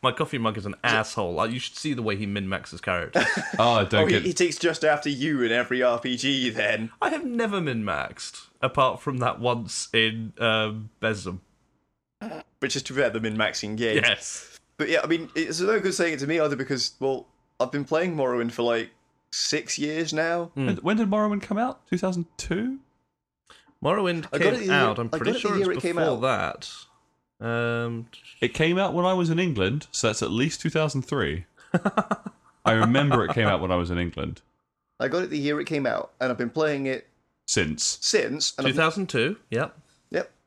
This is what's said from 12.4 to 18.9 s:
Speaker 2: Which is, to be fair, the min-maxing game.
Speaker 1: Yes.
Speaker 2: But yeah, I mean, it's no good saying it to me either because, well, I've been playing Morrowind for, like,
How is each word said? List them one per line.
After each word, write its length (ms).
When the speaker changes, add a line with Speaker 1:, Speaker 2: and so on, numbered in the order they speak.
Speaker 2:
Which 160
is, 80
to 100
be 60
fair, 100
the 100
min-maxing 560
game. 260
Speaker 1:
Yes. 560
Speaker 2:
But 100
yeah, 160
I 40
mean, 260
it's 260
no 200
good 140
saying 200
it 60
to 60
me 140
either 160
because, 440
well, 260
I've 100
been 140
playing 320
Morrowind 360
for, 100
like, 280